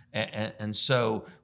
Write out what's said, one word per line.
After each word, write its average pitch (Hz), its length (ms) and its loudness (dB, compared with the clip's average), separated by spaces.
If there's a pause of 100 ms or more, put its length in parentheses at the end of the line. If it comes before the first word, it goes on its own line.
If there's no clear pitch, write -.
(120)
And, 107 200 -2
and, 107 280 -4
and 107 160 -4
so 113 480 2 (200)